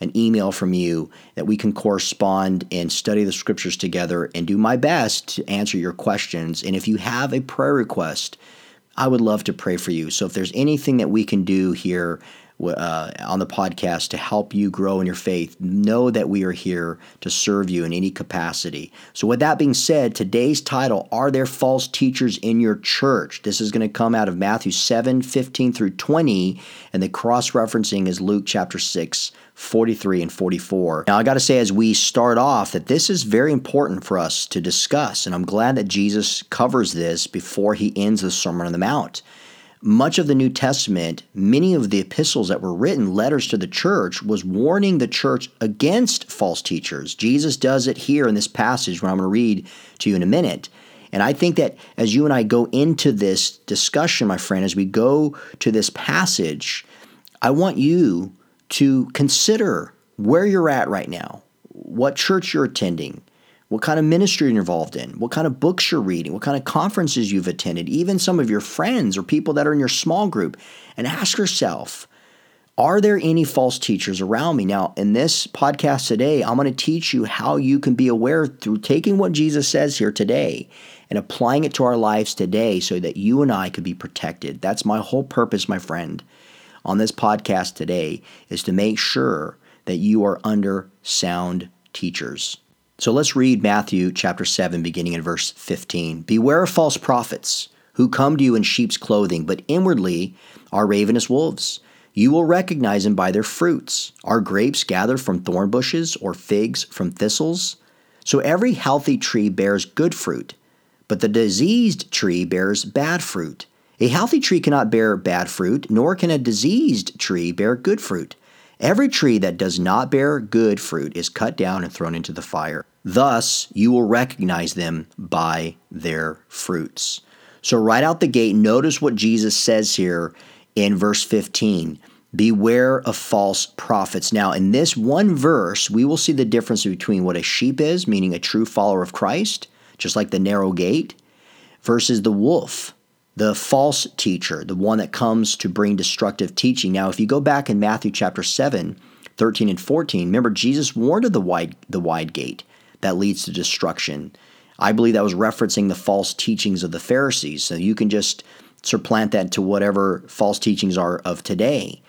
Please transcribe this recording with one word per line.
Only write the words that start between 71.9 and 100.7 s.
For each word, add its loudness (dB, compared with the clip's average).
"Are 4
there 4
any 4
false 0
teachers -2
around 0
me?" 0
Now, 0
in 2
this 0
podcast 0
today, 2
I'm 0
gonna 2
teach -2
you 2
how -2
you 2
can 2
be 4
aware 2
through -4
taking 2
what 2
Jesus 2
says 0
here 0
today -2
and -2
applying 0
it -4
to 2
our 2
lives 0
today 0
so -4
that -6
you 2
and 4
I 0
could -10
be -6
protected. -10
That's -2
my 0
whole -2
purpose, -2
my -2
friend, -8
on 0
this 2
podcast 0
today, -4
is -6
to -4
make 2
sure -2
that -2
you 2
are 0
under 0
sound -4
teachers. -8
So 0
let's 2
read 4
Matthew 2
chapter -2
seven, 0
beginning -4
in -6
verse -4
fifteen. -6
"Beware 4
of 0
false 0
prophets -4
who 2
come 2
to 4
you 4
in 2
sheep's 0
clothing, 0
but -4
inwardly 0